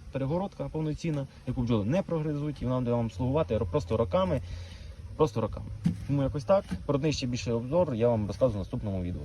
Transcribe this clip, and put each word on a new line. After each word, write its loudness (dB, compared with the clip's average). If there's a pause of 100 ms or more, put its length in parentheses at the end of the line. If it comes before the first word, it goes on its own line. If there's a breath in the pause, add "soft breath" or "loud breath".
(120)
перегородка -2
повноцінна, -2 (200 loud breath)
яку 0
бджоли 2
не 2
прогризуть, -2
і 0
вона 2
буде 0
вам 2
слугувати 2
ро-, -2
просто 0
роками, 2 (760 loud breath)
просто 2
роками. -4 (400)
Тому 2
якось -2
так. 4 (220)
Про 2
днище 0
більше -2
обзор 2
я 4
вам 2
розказую 2
в -2
наступному -2
відео. -4